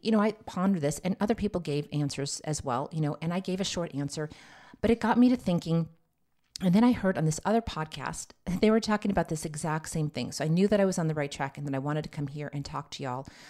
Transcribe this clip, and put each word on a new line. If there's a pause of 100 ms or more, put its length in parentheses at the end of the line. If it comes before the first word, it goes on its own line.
you
know,
I
pondered
this,
and
other
people
gave
answers
as
well,
you
know,
and
I
gave
a
short
answer, (500)
but
it
got
me
to
thinking. (720)
And
then
I
heard
on
this
other
podcast, (160)
<laughs>
they
were
talking
about
this
exact
same
thing.
So
I
knew
that
I
was
on
the
right
track
and
that
I
wanted
to
come
here
and
talk
to
y'all (240)